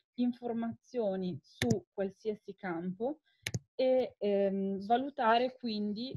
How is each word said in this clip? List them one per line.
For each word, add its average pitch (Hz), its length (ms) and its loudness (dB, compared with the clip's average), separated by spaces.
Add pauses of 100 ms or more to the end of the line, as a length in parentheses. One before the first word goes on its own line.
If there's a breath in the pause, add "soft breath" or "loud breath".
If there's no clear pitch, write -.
(140)
informazioni 226 1300 -2
su - 520 0
qualsiasi 202 640 -4
campo 185 640 -6 (600 loud breath)
e, 254 380 2
ehm, 196 680 0
valutare 247 680 2
quindi, 214 640 -4